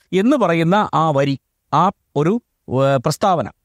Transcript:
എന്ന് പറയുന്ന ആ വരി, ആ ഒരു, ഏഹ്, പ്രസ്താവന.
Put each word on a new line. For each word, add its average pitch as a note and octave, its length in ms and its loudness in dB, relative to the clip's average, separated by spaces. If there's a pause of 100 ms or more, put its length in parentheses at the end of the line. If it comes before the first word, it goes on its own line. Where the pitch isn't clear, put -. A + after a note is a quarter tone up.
(140)
എന്ന് G#3+ 240 2
പറയുന്ന F3 560 0
ആ D#3 180 0
വരി, C#3 240 0 (360)
ആ D3+ 120 2 (320)
ഒരു, D#3 180 0 (440)
ഏഹ്, C3+ 220 0
പ്രസ്താവന. D#3 480 -2 (180)